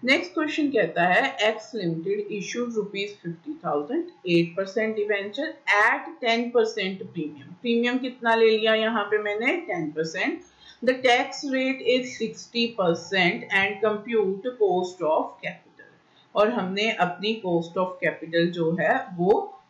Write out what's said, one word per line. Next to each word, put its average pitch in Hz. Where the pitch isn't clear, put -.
नेक्स्ट -
क्वेश्चन 302
कहता 170
है 208
X 226
Limited 196
issued 233
rupees 202
fifty 170
thousand, 151
एट 170
परसेंट 214
डिबेंचर 208
at 240
टेन 233
परसेंट 214
प्रीमियम। 151
प्रीमियम 240
कितना 240
ले 226
लिया 220
यहाँ 220
पे 208
मैंने, 214
टेन 170
परसेंट। 185
The 254
tax 262
rate 262
is 254
sixty 233
percent 180
and 202
compute 208
cost 180
of 160
capital। -
और 214
हमने 202
अपनी 180
cost 170
of 180
capital 170
जो 165
है 170
वो 185